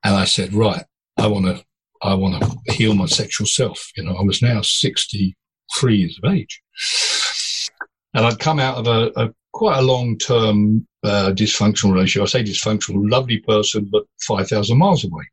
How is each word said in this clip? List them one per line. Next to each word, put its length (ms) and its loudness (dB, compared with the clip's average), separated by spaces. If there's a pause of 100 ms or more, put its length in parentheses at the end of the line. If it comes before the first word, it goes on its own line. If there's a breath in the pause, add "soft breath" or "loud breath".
And 120 2
I 100 2
said, 280 -2
"Right, 300 2 (340)
I 100 2
wanna, 340 0 (400)
I 120 0
wanna 260 0 (280)
heal 260 2
my 120 2
sexual 420 -2
self." 480 -2
You 80 -10
know, 120 -4
I 80 -2
was 180 2
now 200 2
sixty-three 1400 -2
years 240 0
of 100 0
age. 300 -2 (1500 loud breath)
And 120 2
I'd 140 0
come 200 0
out 180 -2
of 100 -2
a, 240 2 (100)
a 120 -2 (200)
quite 260 0
a 20 4
long-term, 1040 2 (160)
uh, 300 0
dysfunctional 600 2
relationship. 300 2
I 80 0
say 120 0
dysfunctional, 680 -2
lovely 300 0
person, 520 0
but 120 2 (180)
five 260 -2
thousand 300 0
miles 260 4
away. 300 -8